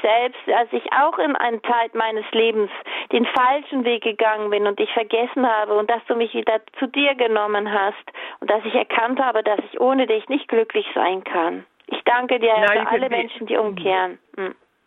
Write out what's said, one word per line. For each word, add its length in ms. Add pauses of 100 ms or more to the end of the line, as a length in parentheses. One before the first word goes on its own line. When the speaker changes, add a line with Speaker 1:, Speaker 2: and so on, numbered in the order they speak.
Speaker 1:
selbst, 380 (140)
als 180
ich 200
auch 260
in 180
einer 260
Zeit 320
meines 380
Lebens 380 (420)
den 140
falschen 580
Weg 200
gegangen 460
bin 160
und 120
dich 140
vergessen 540
habe 280
und 160
dass 160
du 100
mich 180
wieder 260 (180)
zu 80
dir 280
genommen 580
hast 320 (360)
und 100
dass 140
ich 100
erkannt 460
habe, 220
dass 160 (120)
ich 100
ohne 260
dich 220
nicht 200
glücklich 460
sein 300
kann. 400 (240)
Ich 160
danke 360
dir, 140
Herr, 120
Speaker 2:
Now 60
Speaker 1:
für 60
Speaker 2:
you 60
can 100
Speaker 1:
alle 160
Speaker 2:
be 60
Speaker 1:
Menschen, 300
die 100
umkehren. 640 (180)
Mhm. 180 (320)